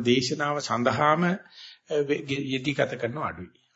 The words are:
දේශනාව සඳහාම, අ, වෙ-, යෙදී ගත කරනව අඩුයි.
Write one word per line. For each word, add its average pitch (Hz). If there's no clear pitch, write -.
දේශනාව 147
සඳහාම, 135
අ, -
වෙ-, 143
යෙදී 135
ගත 135
කරනව 120
අඩුයි. 90